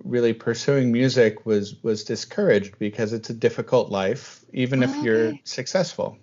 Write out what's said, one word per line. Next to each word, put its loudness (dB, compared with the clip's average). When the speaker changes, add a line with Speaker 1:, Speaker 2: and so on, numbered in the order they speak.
Speaker 1:
really 2
pursuing 0
music 2
was, 0
was -2
discouraged 0
because -4
it's -8
a -8
difficult 0
life, -4
even 0
if 0
Speaker 2:
Oh, -4
Speaker 1:
you're 4
Speaker 2:
okay. -6
Speaker 1:
successful. -4